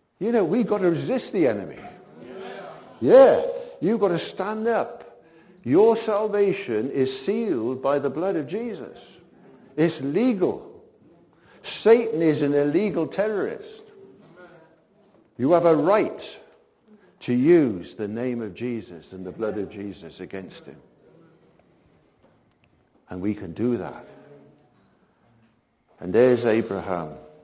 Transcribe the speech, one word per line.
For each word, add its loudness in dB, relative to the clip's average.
You -2
know, 2
we've 2
got 0
to 2
resist -4
the 2
enemy. -2
Yeah, 8
you've 0
got 2
to 0
stand -6
up. -4
Your 6
salvation 0
is -2
sealed -2
by 0
the -2
blood -4
of -4
Jesus. -10
It's 0
legal. 0
Satan 2
is 2
an 0
illegal 0
terrorist. -4
You 2
have 4
a 6
right 0
to -4
use 4
the -6
name -6
of -10
Jesus -10
and -12
the -10
blood -6
of -6
Jesus -14
against -14
him. -20
And -8
we -2
can -12
do -2
that. -10
And -8
there's 4
Abraham. -2